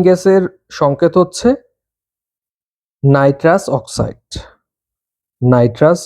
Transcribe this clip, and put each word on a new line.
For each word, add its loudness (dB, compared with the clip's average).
গ্যাসের 2
সংকেত -2
হচ্ছে -2
নাইট্রাস 2
অক্সাইড। -8
নাইট্রাস 2